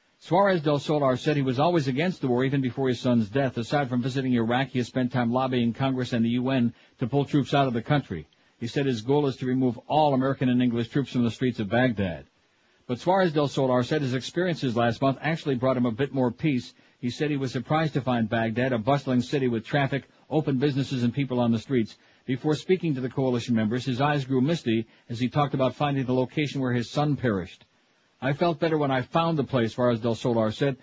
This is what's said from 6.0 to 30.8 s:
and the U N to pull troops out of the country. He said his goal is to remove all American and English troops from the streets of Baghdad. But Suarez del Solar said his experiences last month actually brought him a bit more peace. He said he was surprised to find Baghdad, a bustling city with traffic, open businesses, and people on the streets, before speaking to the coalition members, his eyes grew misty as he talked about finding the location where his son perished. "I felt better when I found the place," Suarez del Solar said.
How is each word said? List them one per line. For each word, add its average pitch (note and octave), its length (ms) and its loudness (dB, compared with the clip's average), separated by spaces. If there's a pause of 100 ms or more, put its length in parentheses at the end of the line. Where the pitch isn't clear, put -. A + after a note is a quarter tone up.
and A#2 100 0
the A2+ 60 2
U B2 200 -2
N B2 240 2 (260)
to - 80 -2
pull C#3 180 0
troops C#3+ 280 0
out C#3 140 4
of B2 60 -2
the A2+ 80 -2
country. A2+ 440 -2 (320)
He A#2 100 -6
said C#3+ 180 -2
his B2 160 -2
goal C#3 260 2
is C3 100 -2
to - 80 -8
remove B2+ 340 0
all D3 340 2
American C3 340 0
and B2 160 2
English A#2 240 0
troops C#3 240 -2
from B2 140 0
the A#2 40 2
streets A#2+ 300 -2
of G#2+ 100 -4
Baghdad. G2 560 0 (600)
But B2 120 -4
Suarez F#3 340 2
del D3 160 2
Solar B2+ 340 2
said D3+ 180 -2
his B2+ 120 -2
experiences C3 640 -2
last A#2 240 0
month C3+ 180 2
actually D3 360 -2
brought B2+ 200 2
him B2 100 2
a B2 60 0
bit C3+ 220 -2
more B2+ 180 2
peace. B2+ 420 -2 (280)
He B2 80 -2
said D3 200 -2
he D3+ 60 -2
was C3+ 160 -4
surprised D3+ 440 -2
to C#3+ 60 0
find A#2 280 0
Baghdad, A2+ 420 0
a B2 60 0
bustling B2+ 420 0
city C3 300 0
with A2+ 160 -2
traffic, C#3 420 -2 (220)
open D3+ 280 0
businesses, C3+ 460 0
and A#2+ 100 2
people B2+ 280 -2
on A#2 100 2
the A2+ 80 0
streets, A#2 380 -2 (280)
before D3 300 -2
speaking E3 400 0
to B2+ 60 -6
the B2+ 80 -4
coalition B2 460 0
members, A2+ 280 0
his B2 160 -2
eyes D3 240 0
grew C3 160 0
misty B2+ 480 0 (220)
as A#2 100 -8
he B2+ 80 0
talked C#3+ 260 0
about C3 220 0
finding C#3 300 -2
the B2 80 -2
location C3 480 -2
where B2+ 100 0
his A#2+ 180 -2
son D3 280 0
perished. G#2 480 -4 (560)
"I C3 100 0
felt E3 260 0
better D#3+ 200 0
when D3 120 0
I C3 120 0
found E3 360 0
the C#3 60 0
place," A2+ 300 0
Suarez B2 260 2
del A2+ 160 0
Solar A2+ 360 0
said. C#3 320 -2